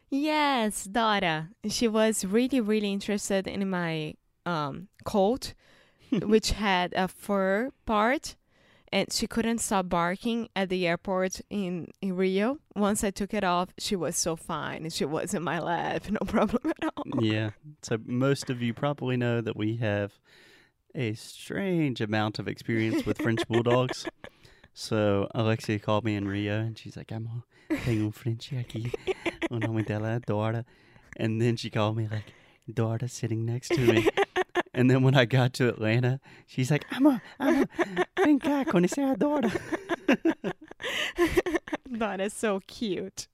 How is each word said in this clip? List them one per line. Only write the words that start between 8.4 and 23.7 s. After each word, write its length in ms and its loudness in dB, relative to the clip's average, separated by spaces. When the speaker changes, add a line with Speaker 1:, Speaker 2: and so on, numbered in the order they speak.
Speaker 1:
and 220 0
she 160 0
couldn't 300 -2
stop 300 0
barking 680 -2
at 120 0
the 200 0
airport 520 -2
in, 360 -4
in 160 -2
Rio. 420 2
Once 300 2
I 60 0
took 240 -6
it 100 -2
off, 240 2
she 160 -4
was 220 -2
so 180 0
fine. 560 -6
She 140 -4
was 300 -2
in 100 -2
my 160 0
lap, 460 -2
<laughs> 40 -8
no 160 -2
problem 460 0
at 140 -4
all. 80 -8
Speaker 2:
Yeah. 280 2
So 220 -2
most 460 0
of 100 -4
you 140 0
probably 420 -2
know 260 2
that 140 -4
we 200 -2
have 380 -2
a 200 -2
strange 880 -2
amount 360 0
of 100 -8
experience 580 -2
with 120 0
French 300 0
bulldogs. 640 2